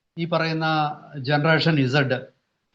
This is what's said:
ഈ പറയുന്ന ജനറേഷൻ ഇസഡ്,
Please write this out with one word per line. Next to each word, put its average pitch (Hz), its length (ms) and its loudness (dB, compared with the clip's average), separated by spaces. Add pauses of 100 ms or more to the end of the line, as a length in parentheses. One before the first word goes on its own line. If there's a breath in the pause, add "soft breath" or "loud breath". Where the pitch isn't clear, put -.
(180)
ഈ 165 80 -4
പറയുന്ന 160 420 -2 (500)
ജനറേഷൻ 147 640 2
ഇസഡ്, 127 400 2 (560)